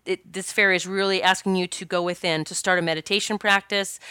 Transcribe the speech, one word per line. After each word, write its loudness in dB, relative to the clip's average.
it, -6
this -8
fairy 4
is -4
really 0
asking 2
you 0
to -10
go -2
within, -2
to -10
start 2
a 0
meditation -2
practice, 0